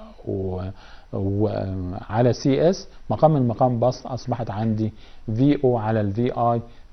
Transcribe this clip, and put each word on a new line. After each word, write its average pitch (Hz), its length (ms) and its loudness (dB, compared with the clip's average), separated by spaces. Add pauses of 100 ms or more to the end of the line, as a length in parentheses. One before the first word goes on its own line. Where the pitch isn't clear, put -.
(280)
و-، 95 320 -4 (520)
و-، 101 360 0 (640)
على 120 220 4
سي 143 380 2
اس، - 180 -4 (220)
مقام 151 260 4
المقام 123 440 2
بس 123 260 0
أصبحت 117 440 -6
عندي 110 420 -2 (440)
في 139 280 4
أو 123 120 4
على 110 240 0
ال 104 120 0
في 120 200 0
آي 120 280 2 (320)